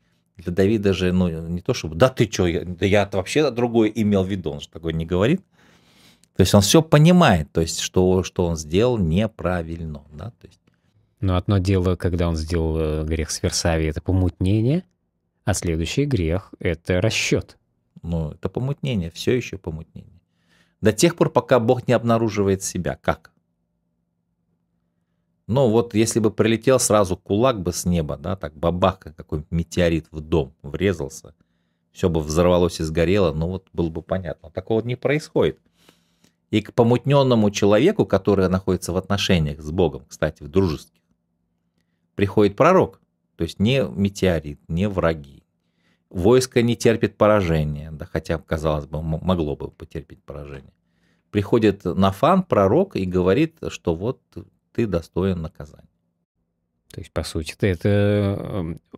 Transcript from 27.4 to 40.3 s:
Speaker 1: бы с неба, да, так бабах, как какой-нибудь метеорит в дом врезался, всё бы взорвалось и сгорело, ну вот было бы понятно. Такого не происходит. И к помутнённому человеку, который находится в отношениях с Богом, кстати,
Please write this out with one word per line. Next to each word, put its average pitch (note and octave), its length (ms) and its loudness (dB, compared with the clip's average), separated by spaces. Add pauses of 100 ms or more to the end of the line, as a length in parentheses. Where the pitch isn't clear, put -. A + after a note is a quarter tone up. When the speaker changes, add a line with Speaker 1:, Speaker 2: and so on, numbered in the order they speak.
Speaker 1:
бы E2+ 100 -4
с - 120 -10
неба, D#2+ 320 -2
да, F2 200 -8
так D#2 200 -12
бабах, F2 420 0
как - 180 -20
какой-нибудь - 360 -10
метеорит E2 580 -2
в D#2 100 -12
дом D2+ 420 -2
врезался, D2+ 720 -6 (580)
всё - 180 -2
бы D#2+ 100 0
взорвалось F2 600 2
и E2 40 -4
сгорело, E2 480 0
ну D#2+ 160 -4
вот F#2 240 -10
было F2 180 -2
бы E2 120 -10
понятно. E2+ 480 -8
Такого A2 320 -4
не A#2+ 140 -8
происходит. D3 600 -2 (920)
И G#2+ 120 0
к - 120 -20
помутнённому A#2+ 760 4
человеку, G#2+ 560 2
который F#2+ 420 2
находится F#2 440 -2
в F2 40 -4
отношениях E2+ 640 -2
с D#2 100 -10
Богом, E2 380 0
кстати, - 340 -6